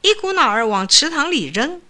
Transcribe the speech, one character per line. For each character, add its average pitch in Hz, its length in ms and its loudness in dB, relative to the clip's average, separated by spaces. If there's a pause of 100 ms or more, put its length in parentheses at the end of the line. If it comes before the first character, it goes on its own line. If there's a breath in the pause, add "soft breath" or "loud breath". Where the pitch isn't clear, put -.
一 415 120 2
股 381 200 -4
脑 311 140 4
儿 220 160 0
往 196 220 0
池 311 240 2
塘 320 180 -2
里 254 200 -2
扔。 285 420 -4